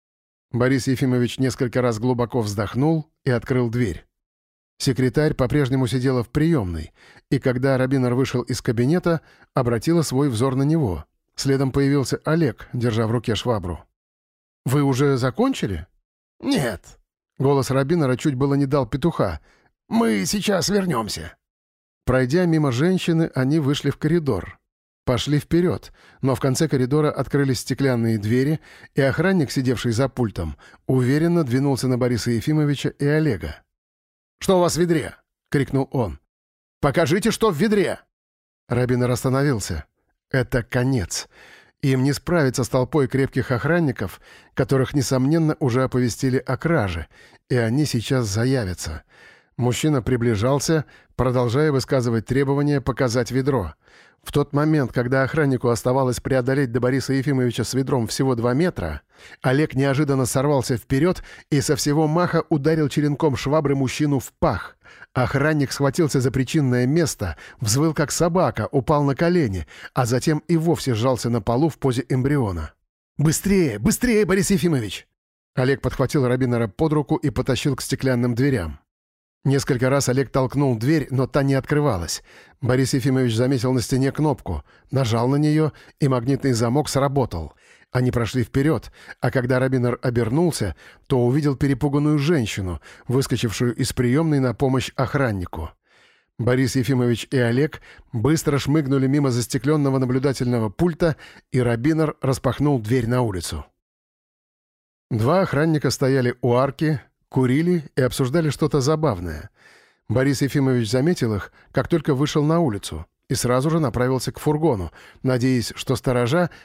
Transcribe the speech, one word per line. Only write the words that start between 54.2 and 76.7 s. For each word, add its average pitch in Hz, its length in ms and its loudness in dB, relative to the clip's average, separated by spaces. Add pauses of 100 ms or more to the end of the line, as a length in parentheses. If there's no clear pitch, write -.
В - 80 -16
тот 143 220 0
момент, 147 400 2
когда 131 320 0
охраннику 135 440 0
оставалось 127 520 0
преодолеть 131 500 0
до 123 100 -2
Бориса 127 320 0
Ефимовича 127 520 0
с - 100 -8
ведром 131 320 0
всего 131 300 0
два 120 180 0
метра, 98 480 -2 (400)
Олег 143 320 2
неожиданно 135 520 0
сорвался 135 500 0
вперёд 139 460 0 (280)
и 143 100 2
со 143 140 0
всего 147 320 0
маха 165 420 0
ударил 156 400 0
черенком 147 480 0
швабры 139 380 0
мужчину 139 460 0
в - 120 -14
пах. - 440 -2 (360)
Охранник 139 600 0
схватился 139 480 0
за 127 100 0
причинное 123 560 0
место, 131 500 -2 (240)
взвыл 139 340 0
как 147 180 -2
собака, 165 580 0
упал 147 320 2
на 139 140 0
колени, 156 500 0 (260)
а 127 140 0
затем 131 400 0
и 175 100 2
вовсе 156 380 0
сжался 120 340 0
на 117 140 0
полу 127 260 2
в 139 100 -6
позе 131 300 -2
эмбриона. 123 640 -2 (460)
«Быстрее, 156 600 2
быстрее, 214 460 2
Борис 190 260 2
Ефимович!» 139 580 0 (460)
Олег 131 280 0
подхватил 127 440 0
Рабинера 120 420 0
под 151 240 0